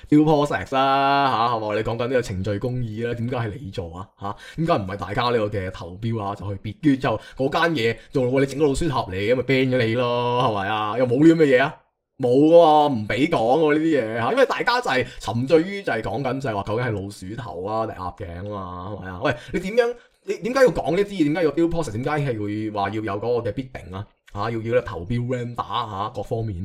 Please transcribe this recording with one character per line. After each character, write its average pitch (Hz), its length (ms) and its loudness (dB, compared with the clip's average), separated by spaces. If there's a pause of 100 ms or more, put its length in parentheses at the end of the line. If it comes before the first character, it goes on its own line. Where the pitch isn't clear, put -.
due 151 160 6
process 147 500 0
啦， 139 560 2
嚇， 117 240 0
係 110 60 -2
嘛？ 104 160 -2
你 110 60 0
講 113 140 -2
緊 - 20 -4
呢 120 100 -2
個 127 140 2
程 95 220 -6
序 101 140 -2
公 123 200 -4
義 117 280 -4
啦， 117 80 -4
點 113 140 -4
解 131 80 -4
係 113 240 -4
你 98 100 -12
做 85 240 -8
啊？ 92 140 -12 (100)
嚇， 101 180 -8 (200)
點 165 100 -2
解 170 60 4
唔 110 140 0
係 98 100 -6
大 101 180 -6
家 120 100 0
呢 120 140 2
個 107 100 0
嘅 98 220 -6
投 87 280 -12
標 113 260 -4
啊？ 101 100 -4
就 98 200 -10
去 98 80 -10
別， 107 200 -10
跟 143 120 4
住 131 60 -2
之 143 80 -2
後 110 120 -2 (160)
嗰 131 160 -2
間 170 220 2
嘢 113 220 0 (140)
做， 127 200 0
喂， 135 100 2
你 139 60 2
整 135 120 -6
個 156 80 4
老 139 80 2
鼠 160 140 0
盒 127 120 -2 (120)
嚟， - 20 -6
噉 104 220 0
咪 127 60 0
ban 131 260 2
咗 127 180 2
你 113 80 0
咯， 123 480 0
係 117 120 2
咪 98 140 -2
啊？ 107 300 -2
又 127 80 2
冇 120 40 0 (180)
呢 165 60 10
噉 - 20 0
嘅 165 80 6 (140)
嘢 131 40 4
啊？ 151 140 -4 (420)
冇 127 120 0
㗎 151 580 8
嘛， 139 80 -2
唔 107 100 -4
畀 113 220 0
講 160 100 0 (220)
喎 151 140 4
呢 151 60 2
啲 156 220 2
嘢 113 160 -4
嚇， 120 140 0
因 254 60 0
為 262 80 6
大 - 160 -2
家 247 180 0
就 - 100 -2
係 127 160 0 (140)
沉 117 260 -2
醉 160 160 4
於 196 200 -6
就 156 100 -4
係 113 100 -2
講 113 220 -4
緊 127 160 -4
就 135 100 -4
係 107 60 -2
話 98 60 -2
究 104 180 -2
竟 123 60 -2
係 127 40 -2
老 98 200 -4
鼠 104 320 -12
頭 90 220 -8
啊 110 220 -2
定 95 80 -8
鴨 90 220 -10
頸 92 380 -10
啊 90 360 -10
嘛， 104 60 -10
係 - 60 -12
咪 92 80 -12
啊？ 90 120 -10
喂， 135 120 0 (180)
你 185 80 -4
點 185 160 -8
樣？ 240 180 2 (300)
你 196 140 -6
點 214 160 -4
解 269 80 4
要 247 60 10
講 - 280 -2
呢 202 80 2
啲 196 60 -8
嘢？ 185 140 0
點 147 120 2
解 180 80 0
要 147 80 4
due 170 180 2
process？ 165 220 -2
點 110 100 -4
解 147 80 -2
係 139 320 -2
會 104 280 -4
話 101 180 0
要 104 80 -4
有 107 240 -4
嗰 117 200 0
個 113 100 -2
嘅 - 20 -2
bidding 127 420 -10
啊？ 98 120 -8 (280)
嚇， 104 160 -4
要， 117 100 -4
要 117 220 2
投 85 200 -10
標 120 260 -2
render 120 340 -6
啊？ 113 280 -6
嚇， 104 260 -6
各 104 80 -4
方 113 200 -4
面 104 200 -6